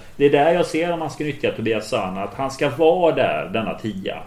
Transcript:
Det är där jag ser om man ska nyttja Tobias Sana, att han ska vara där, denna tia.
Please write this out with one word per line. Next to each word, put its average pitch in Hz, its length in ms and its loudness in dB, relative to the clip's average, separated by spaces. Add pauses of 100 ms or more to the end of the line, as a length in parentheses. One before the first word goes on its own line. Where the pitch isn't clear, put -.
(160)
Det 143 80 4
är 143 60 6
där 151 220 6
jag 175 140 2
ser 170 260 -2
om 165 60 -2
man 156 120 -4
ska - 140 -8
nyttja 139 260 -2
Tobias 110 380 -2
Sana, 95 340 -4
att 98 120 -8
han 135 160 -4
ska 143 180 -2
vara 160 460 4
där, 85 380 0
denna 101 260 -2
tia. 95 480 -6